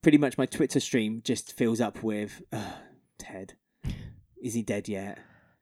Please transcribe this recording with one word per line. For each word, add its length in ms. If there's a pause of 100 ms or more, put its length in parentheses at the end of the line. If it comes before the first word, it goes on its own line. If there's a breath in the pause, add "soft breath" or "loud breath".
pretty 160
much 200
my 80
Twitter 340
stream 440
just 280
fills 280
up 220
with, 400 (100)
"Ugh, 220 (440 loud breath)
Ted. 360 (880 loud breath)
Is 140
he 80
dead 260
yet? 300 (440 soft breath)